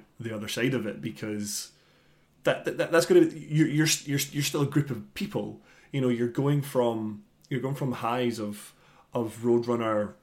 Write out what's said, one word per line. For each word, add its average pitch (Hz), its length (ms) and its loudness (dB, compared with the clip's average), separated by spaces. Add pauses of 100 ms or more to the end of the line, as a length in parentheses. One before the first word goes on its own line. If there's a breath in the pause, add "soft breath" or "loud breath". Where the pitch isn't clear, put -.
(180)
the 110 160 -8
other 104 140 -8
side 120 260 0
of 104 120 -2
it, 101 140 -8
because 107 720 -6 (720 soft breath)
that, - 200 0
that, 151 280 -2
that's 170 140 6
gonna 175 160 8
be, 156 260 0
you're, 156 200 4
you're, 151 200 2 (160)
you're, 139 160 -2 (120)
you're 143 100 -4
still 147 200 0
a 139 40 0
group 143 240 0
of 104 240 -10
people. 104 480 -6 (300 loud breath)
You 139 100 0
know, 123 80 4
you're 120 180 2
going 143 320 2
from, 113 640 0 (260)
you're 131 120 -2
going 135 140 -4
from 131 180 -2
highs 117 460 -2
of, 104 360 -8 (400 soft breath)
of 110 280 -4
Roadrunner 117 680 2 (100)